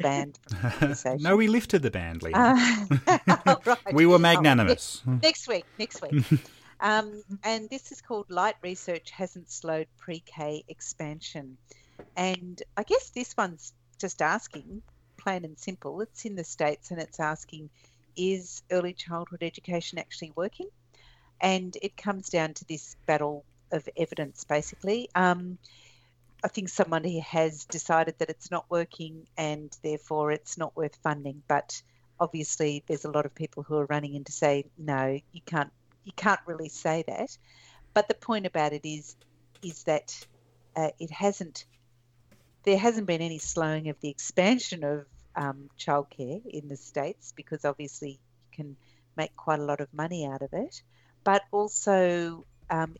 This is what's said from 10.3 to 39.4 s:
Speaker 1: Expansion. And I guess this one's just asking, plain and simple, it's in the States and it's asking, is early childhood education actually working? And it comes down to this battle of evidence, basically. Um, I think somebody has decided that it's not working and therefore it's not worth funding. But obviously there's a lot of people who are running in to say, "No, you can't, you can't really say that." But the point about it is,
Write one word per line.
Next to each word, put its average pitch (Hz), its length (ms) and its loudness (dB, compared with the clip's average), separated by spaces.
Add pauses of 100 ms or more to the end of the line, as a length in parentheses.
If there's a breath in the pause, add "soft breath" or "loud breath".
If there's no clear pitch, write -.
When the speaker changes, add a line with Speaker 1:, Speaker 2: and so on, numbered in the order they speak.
Speaker 1:
Expansion. 151 920 -12 (580 loud breath)
And 180 460 -4 (160)
I 208 60 -4
guess 494 260 2
this - 260 -8
one's 180 380 -4 (240)
just - 240 -6
asking, 165 640 -4 (340)
plain 185 260 -6
and 156 140 -14
simple, 180 440 -10
it's - 240 -12
in 208 100 -8
the 170 80 -8
States - 480 -4
and 165 100 -8
it's - 180 -12
asking, 156 520 -6 (440 soft breath)
is 185 540 -4
early 180 240 0
childhood 170 480 -8
education 170 560 -6
actually 160 380 -12
working? 226 320 -6 (760 soft breath)
And 185 400 0
it - 160 -6
comes 196 320 -4
down 160 240 0
to - 120 -16
this - 300 -12 (120)
battle 147 360 0 (280)
of - 260 -4
evidence, 156 460 -4
basically. 190 720 -2
Um, 180 420 2 (880 soft breath)
I 190 40 0
think 185 220 -4
somebody 165 520 0
has 160 440 -2
decided 160 540 0
that 160 100 -2
it's - 220 -12
not 170 180 -4
working 160 560 -4 (100)
and 151 460 -6
therefore 151 500 -2
it's - 280 -6
not 156 160 -6
worth 156 220 -4
funding. 147 500 -4
But - 340 -2 (380)
obviously 151 640 -2
there's 156 200 -4
a 151 60 -6
lot 147 140 2
of 139 80 -8
people 151 300 -8
who 151 140 -2
are 147 100 2
running 147 260 -4
in 143 120 -8
to - 60 -16
say, 143 360 2 (100)
"No, 139 420 -2 (140)
you 170 100 -18
can't, 147 280 -4 (320)
you 196 120 -20
can't 196 300 2
really 160 240 -8
say 160 360 -2
that." - 320 -8 (560 soft breath)
But 208 140 4
the - 60 -2
point 214 320 -4
about 151 260 0
it 147 160 -8
is, 151 300 -12 (440)